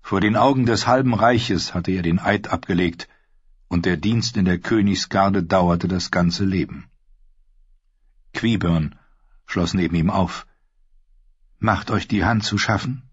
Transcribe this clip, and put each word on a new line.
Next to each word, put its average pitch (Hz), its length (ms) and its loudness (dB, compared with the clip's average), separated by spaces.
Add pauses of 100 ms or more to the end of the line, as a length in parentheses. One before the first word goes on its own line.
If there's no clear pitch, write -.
Vor - 200 -2
den 107 160 2
Augen 131 280 4
des 117 220 0
halben 127 260 2
Reiches 110 640 0
hatte 87 180 -4
er 92 100 -2
den 85 160 0
Eid 101 300 -2
abgelegt, 87 600 -2 (600)
und 87 160 -2
der 90 140 0
Dienst 113 400 -2
in 92 80 2
der 90 120 0
Königsgarde 98 840 0
dauerte 87 440 2
das 90 240 -4
ganze 90 360 0
Leben. 92 420 -4 (1400)
Qyburn 85 640 0 (500)
schloss 87 300 -2
neben 85 200 0
ihm 82 140 2
auf. - 380 -4 (1120)
„Macht 107 320 -2
euch 110 180 -2
die 98 160 0
Hand 110 200 2
zu - 120 -2
schaffen?“ 120 460 -2 (100)